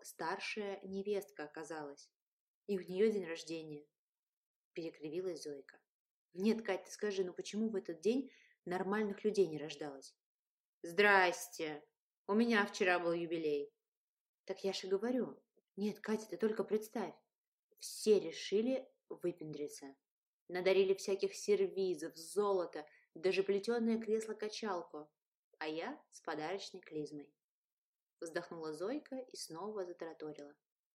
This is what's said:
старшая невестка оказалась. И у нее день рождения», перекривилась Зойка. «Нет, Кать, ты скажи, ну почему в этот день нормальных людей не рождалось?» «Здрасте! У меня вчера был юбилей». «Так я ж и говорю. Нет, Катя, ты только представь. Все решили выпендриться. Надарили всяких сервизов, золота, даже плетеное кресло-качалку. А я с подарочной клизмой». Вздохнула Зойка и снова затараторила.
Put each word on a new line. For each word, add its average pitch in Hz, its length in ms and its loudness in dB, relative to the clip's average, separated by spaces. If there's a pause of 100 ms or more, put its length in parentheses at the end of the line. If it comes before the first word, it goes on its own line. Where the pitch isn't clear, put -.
старшая 196 800 -6
невестка 196 600 -4
оказалась. 151 680 -10 (560)
И 202 100 0
у 180 40 -2
нее 185 300 4
день 196 140 -2
рождения», 156 600 -8 (880)
перекривилась 160 720 -4
Зойка. 143 360 -12 (540)
«Нет, 208 280 2
Кать, 185 220 -2
ты - 80 -18
скажи, 196 320 -2
ну 180 100 -2
почему 214 360 -2
в 202 60 -4
этот 170 260 -4
день 247 300 2 (340)
нормальных 196 580 0
людей 196 240 6
не 156 100 -8
рождалось?» 147 580 -8 (680)
«Здрасте! 175 1000 4 (440)
У 196 60 0
меня 220 320 6
вчера 180 340 4
был 170 140 2
юбилей». 160 600 0 (680)
«Так - 200 -8
я 196 100 0
ж - 100 -6
и 190 40 -10
говорю. 190 540 0 (340)
Нет, 202 260 -2
Катя, 214 260 -4
ты 175 100 -8
только 214 260 0
представь. 214 520 -4 (640)
Все - 400 4
решили 220 680 0 (220)
выпендриться. 147 840 -6 (520)
Надарили 185 460 6
всяких 196 400 0
сервизов, 185 840 0
золота, 185 680 0 (300)
даже 185 280 2
плетеное 226 560 2
кресло-качалку. 214 1120 -4 (480)
А 156 100 -4
я 170 320 -4 (120)
с - 100 -20
подарочной 175 600 -6
клизмой». 147 520 -10 (840)
Вздохнула 170 540 -8
Зойка 247 440 -6
и - 180 -12
снова 190 500 -8
затараторила. 151 680 -12 (420)